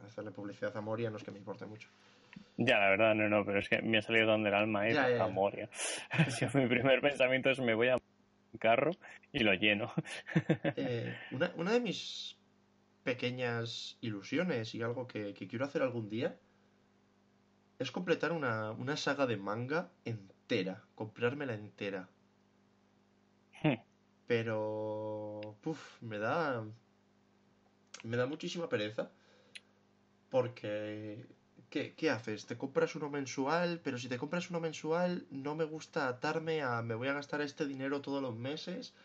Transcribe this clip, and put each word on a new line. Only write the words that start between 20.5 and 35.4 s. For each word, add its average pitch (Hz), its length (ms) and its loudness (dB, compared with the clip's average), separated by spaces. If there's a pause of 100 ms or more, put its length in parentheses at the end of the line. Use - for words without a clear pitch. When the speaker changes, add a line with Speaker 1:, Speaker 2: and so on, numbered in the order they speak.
Speaker 1:
comprármela 123 600 -2
entera. 98 540 -8 (1500)
Speaker 2:
Hmm. 147 120 4 (520)
Speaker 1:
Pero... 107 1300 -2
Puf, - 420 -8
me 110 160 -6
da... 127 460 0 (1400)
Me 117 140 -4
da 123 100 2
muchísima 170 420 -6
pereza, 107 420 -2 (1200)
porque, 107 960 -4 (440)
¿qué, 143 240 -6
qué 156 160 0
haces? 113 360 -4
Te 123 100 -8
compras 160 400 0
uno 151 140 -4
mensual, 147 760 0
pero 123 140 -4
si 123 100 -6
te 123 100 -2
compras 175 320 -4
uno 170 100 -2
mensual, 165 680 0
no 135 240 -6